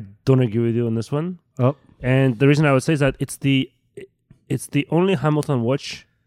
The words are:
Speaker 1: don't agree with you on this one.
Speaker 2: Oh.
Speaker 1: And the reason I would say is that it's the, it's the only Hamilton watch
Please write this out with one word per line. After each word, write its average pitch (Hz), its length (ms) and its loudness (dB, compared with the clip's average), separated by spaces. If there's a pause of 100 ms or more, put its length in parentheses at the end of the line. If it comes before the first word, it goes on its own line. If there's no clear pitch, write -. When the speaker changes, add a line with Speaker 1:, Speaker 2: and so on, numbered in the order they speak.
(260)
Speaker 1:
don't 131 160 4
agree 117 240 0
with 113 100 0
you 120 120 0
on 113 80 -2
this 113 160 -6
one. 170 280 -6 (200)
Speaker 2:
Oh. 127 160 2 (260)
Speaker 1:
And 131 380 2
the 139 80 4
reason 147 180 4
I 143 80 4
would 131 100 2
say 160 100 0
is 143 80 0
that 135 180 0
it's - 180 -8
the, 135 340 0 (800)
it's 135 180 -6
the 143 240 -4
only 180 240 2
Hamilton 147 460 -2
watch - 460 -6 (200)